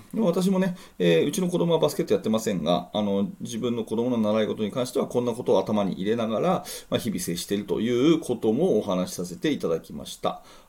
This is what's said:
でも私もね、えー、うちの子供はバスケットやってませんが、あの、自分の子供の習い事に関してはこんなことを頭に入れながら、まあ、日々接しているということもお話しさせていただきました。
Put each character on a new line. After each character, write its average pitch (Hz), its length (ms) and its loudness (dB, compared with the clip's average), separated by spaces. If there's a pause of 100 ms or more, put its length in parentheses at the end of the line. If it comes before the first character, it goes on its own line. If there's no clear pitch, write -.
(140)
で - 60 -2
も 220 80 2
私 185 240 2
も 185 80 2
ね、 185 160 0 (240)
え 170 220 4
ー、 143 60 0
う 147 40 -2
ち 190 100 -4
の 180 80 0
子 175 80 0
供 170 160 2
は 156 60 2
バ 156 100 4
ス 147 60 -6
ケ 170 80 0
ッ - 20 -4
ト - 80 0
や 101 60 4
っ - 40 -8
て - 60 -2
ま 110 100 2
せ 110 140 -2
ん 80 100 -2
が、 85 300 0
あ 107 80 0
の、 101 280 0 (120)
自 117 160 -8
分 120 180 -2
の 113 80 -4
子 - 120 -6
供 117 140 0
の 123 80 0
習 107 260 2
い 104 40 2
事 107 160 0
に 101 80 -2
関 123 140 -2
し 127 60 -6
て - 80 0
は - 80 0
こ 123 140 0
ん 120 40 -2
な 120 80 0
こ 123 100 -6
と 123 100 4
を 95 60 8
頭 101 240 2
に 92 100 0
入 90 120 -6
れ 107 100 2
な 113 120 0
が 110 120 -2
ら、 175 260 0 (240)
ま - 80 0
あ、 - 20 -4
日 113 100 -4
々 90 100 -2
接 87 160 -4
し 87 100 -6
て 101 100 -2
い 104 40 0
る 104 60 -4
と - 160 -2
い 123 320 4
う 156 60 4
こ 127 160 -4
と 110 180 0
も 143 240 2
お 107 40 4
話 90 300 -2
し - 40 -10
さ 90 100 -6
せ 90 120 -10
て 156 140 0
い 113 80 -2
た 101 80 -2
だ 82 120 0
き - 140 -14
ま 73 120 -12
し - 120 -14
た。 - 240 -4 (280)